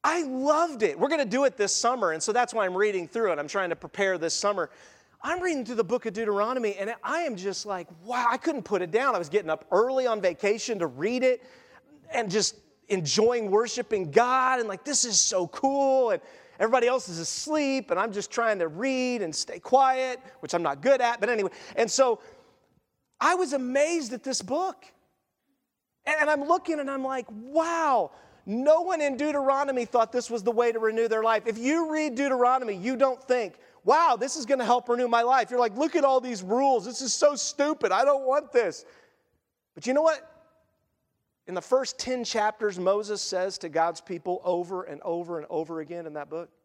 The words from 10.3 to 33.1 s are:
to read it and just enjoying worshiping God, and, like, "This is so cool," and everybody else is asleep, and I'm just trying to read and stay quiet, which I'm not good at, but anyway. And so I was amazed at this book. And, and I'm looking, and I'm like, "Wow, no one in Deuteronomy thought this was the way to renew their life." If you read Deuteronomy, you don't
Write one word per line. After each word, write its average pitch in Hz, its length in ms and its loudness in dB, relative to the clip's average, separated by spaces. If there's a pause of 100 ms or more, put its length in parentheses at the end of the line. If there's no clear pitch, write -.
to 170 80 0
read 190 360 -2
it 254 200 2 (680)
and 233 200 -2
just 196 240 0 (340)
enjoying 208 600 0
worshiping 208 640 0
God, 254 480 4
and, 226 80 -2
like, 196 160 -10
"This 269 200 0
is 214 160 0
so 180 280 0
cool," 269 600 2
and 175 120 0 (380)
everybody 240 260 4
else 254 220 0
is 170 100 -10
asleep, 269 720 -2
and 175 80 0
I'm 214 140 -2
just 196 180 -8
trying 220 300 0
to 165 80 0
read 247 540 -2
and 160 120 -6
stay - 240 -8
quiet, 262 640 2 (180)
which - 160 -8
I'm 170 80 0
not 143 200 -2
good 254 180 6
at, 240 180 2
but 208 100 0
anyway. 214 220 0 (240)
And 226 160 2
so 247 300 2 (1000)
I 330 140 4
was 349 180 -2
amazed 277 600 0
at 240 100 -10
this 262 180 -4
book. 311 460 -6 (1160)
And, 302 160 -2
and 294 100 2
I'm 285 140 0
looking, 330 340 0
and 277 100 -6
I'm 269 160 -6
like, 262 240 -6
"Wow, 277 840 -2 (340)
no 277 360 2
one 339 180 -2
in 277 160 0
Deuteronomy 277 680 0
thought 226 280 2
this 240 180 -4
was 226 140 -4
the 233 80 2
way 233 180 4
to 226 80 -2
renew 220 300 0
their 220 160 0
life." 220 220 4
If 220 120 -2
you 311 320 0
read 302 240 -2
Deuteronomy, 254 640 2
you 233 200 -2
don't 254 260 0